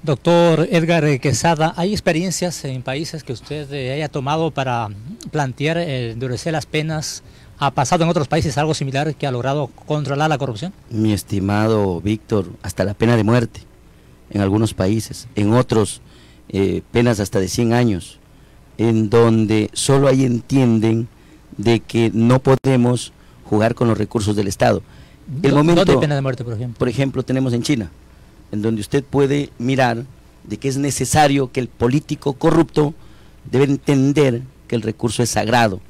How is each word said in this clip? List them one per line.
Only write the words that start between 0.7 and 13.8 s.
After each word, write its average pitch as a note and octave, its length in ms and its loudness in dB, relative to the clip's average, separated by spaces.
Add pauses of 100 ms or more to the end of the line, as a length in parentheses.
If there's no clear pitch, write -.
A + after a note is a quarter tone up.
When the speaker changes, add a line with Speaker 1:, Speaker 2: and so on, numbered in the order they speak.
Speaker 1:
Quesada, D#3+ 580 0
¿hay F3+ 140 -2
experiencias F3+ 720 -4
en C3 200 -10
países D3 400 -8
que C3 100 -10
usted, C#3+ 400 -12
eh, C3 180 -6
haya D3 160 -6
tomado D3+ 440 -4
para A#2+ 380 -4 (420)
plantear, D3 480 -2
eh, B2+ 320 -6
endurecer B2 420 -6
las D3+ 140 -6
penas? D#3 560 -6 (340)
¿Ha C#3 140 0
pasado D#3 320 0
en E3 80 2
otros D#3+ 160 0
países D3+ 320 -2
algo D#3 160 0
similar C#3 400 -4
que - 100 -8
ha C3+ 60 -2
logrado C3 340 -2 (220)
controlar D3+ 420 -2
la D3 80 2
corrupción? C3 360 -6 (180)
Speaker 2:
Mi A2 200 2
estimado G2+ 920 0
Víctor, G#2 440 -2 (160)
hasta - 220 -6
la G2+ 100 -2
pena A#2 240 2
de G#2+ 60 2
muerte A#2 380 0 (680)